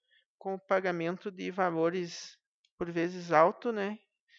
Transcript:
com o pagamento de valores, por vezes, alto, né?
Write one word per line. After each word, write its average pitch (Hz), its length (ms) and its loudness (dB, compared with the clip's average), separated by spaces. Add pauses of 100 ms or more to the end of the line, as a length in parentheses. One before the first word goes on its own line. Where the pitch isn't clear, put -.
(360)
com 190 180 -8
o 190 40 -6
pagamento 185 720 -2
de 185 220 -8
valores, 175 840 -2 (400)
por 170 140 -6
vezes, 170 400 -4
alto, 165 400 6
né? 208 260 -4 (420)